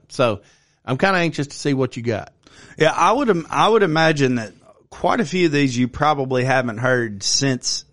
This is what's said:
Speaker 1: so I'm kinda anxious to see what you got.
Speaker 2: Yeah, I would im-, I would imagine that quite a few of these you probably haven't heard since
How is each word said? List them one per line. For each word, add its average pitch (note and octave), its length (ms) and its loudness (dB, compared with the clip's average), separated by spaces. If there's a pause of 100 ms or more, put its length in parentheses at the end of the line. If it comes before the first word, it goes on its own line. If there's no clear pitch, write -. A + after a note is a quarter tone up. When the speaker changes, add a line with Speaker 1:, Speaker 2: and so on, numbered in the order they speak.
Speaker 1:
so A2+ 340 -2 (420)
I'm B2+ 140 -4
kinda F#3+ 200 2
anxious D#3 300 -2
to - 80 -16
see C#3+ 180 -2
what C3 220 -2
you A#2+ 60 -8
got. A2 300 -6 (460)
Speaker 2:
Yeah, D#3 140 4
I F3 200 4
would C4 160 2
im-, E3+ 220 0
I D#3 180 2
would A3 140 4
imagine D#3 540 2
that G#2+ 160 -8 (380)
quite - 300 0
a G3 40 -2
few F3 220 0
of D3+ 60 0
these C#3 240 0
you B2 120 2
probably C3+ 560 0
haven't B2+ 340 0
heard A#2+ 440 -2
since - 720 -2